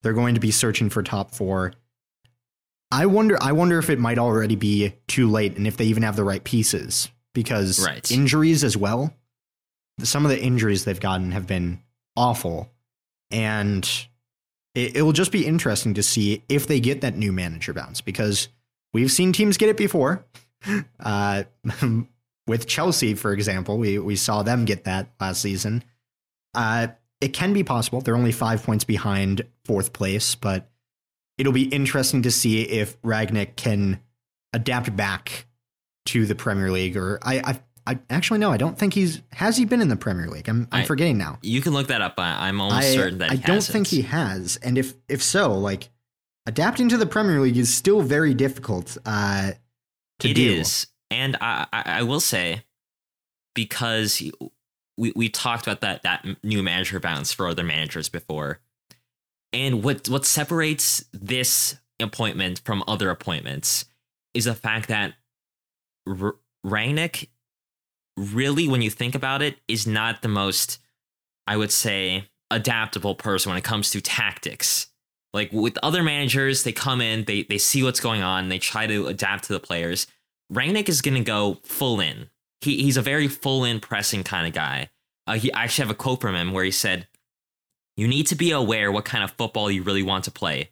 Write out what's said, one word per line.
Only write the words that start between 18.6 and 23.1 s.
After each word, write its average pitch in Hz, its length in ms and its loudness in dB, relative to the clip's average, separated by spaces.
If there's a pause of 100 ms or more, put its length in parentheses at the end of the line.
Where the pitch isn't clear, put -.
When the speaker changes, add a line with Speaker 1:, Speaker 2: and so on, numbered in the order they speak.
Speaker 1:
we've 127 200 4
seen 185 200 4
teams 208 240 4
get 214 120 6
it 214 80 4
before. 185 480 2 (380)
<laughs> 196 220 -2 (140)
Uh, 101 460 0 (360)
<laughs> - 40 2 (640)
with 117 200 -2
Chelsea, 151 480 0